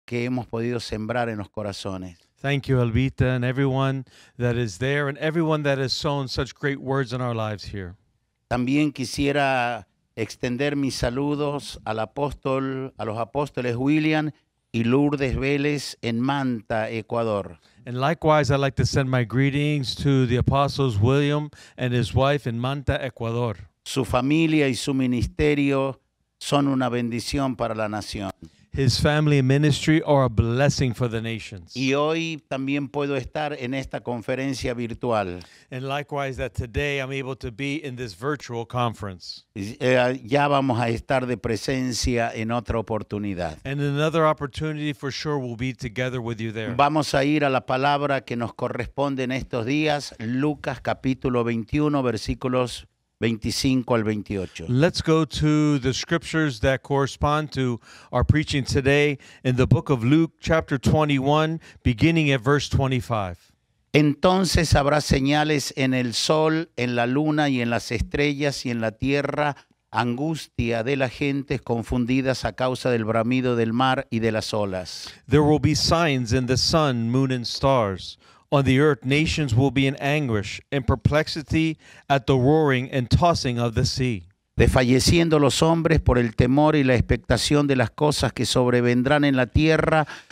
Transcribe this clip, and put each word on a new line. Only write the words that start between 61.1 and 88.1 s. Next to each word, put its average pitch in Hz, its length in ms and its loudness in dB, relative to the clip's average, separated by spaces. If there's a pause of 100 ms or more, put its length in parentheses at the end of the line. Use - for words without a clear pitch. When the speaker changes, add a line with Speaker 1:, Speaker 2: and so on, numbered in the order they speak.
Speaker 2:
beginning 147 500 4
at 127 80 2
verse 139 280 0
twenty-five. 117 720 -2 (540)
Speaker 1:
Entonces 160 800 4
habrá 143 260 4
señales 147 760 0
en 131 180 0
el 123 200 -2
sol, 156 600 0
en 123 200 -2
la 120 100 0
luna 151 420 0
y 127 120 0
en 117 100 0
las 117 220 -4
estrellas, 143 720 -2
y 123 40 -4
en 117 100 -4
la 110 100 -2
tierra 139 680 -2 (360)
angustia 120 880 -2
de 135 140 -2
las 131 160 -2
gentes 139 500 -4
confundidas 123 840 -2
a 110 100 -4
causa 127 360 -2
del 113 140 0
bramido 120 500 0
del 113 180 2
mar 131 380 0
y 113 80 -2
de 110 140 0
las 107 200 -4
olas. 95 560 -4 (200)
Speaker 2:
There 147 160 4
will 147 160 4
be 147 160 2
signs 139 560 2
in 127 140 2
the 123 100 2
sun, 120 560 2
moon, 131 180 2
and 123 160 -4
stars. 110 720 0 (320)
On 139 140 4
the 131 160 4
earth, 147 240 2
nations 147 500 0
will 135 160 4
be 135 160 2
in 135 140 0
anguish 135 600 -2 (120)
and 139 120 -2
perplexity 156 960 0 (300)
at 139 180 2
the 139 100 4
roaring 135 560 4
and 127 160 -2
tossing 135 520 2
of 117 160 -2
the 123 80 0
sea. 120 420 -4 (300)
Speaker 1:
Desfalleciendo 135 840 4
los 139 220 4
hombres 160 360 4
por 127 180 2
el 120 200 0
temor 147 400 4
y 139 80 4
la 127 100 4
expectación 127 720 2
de 139 80 2
las 120 160 2
cosas 147 420 0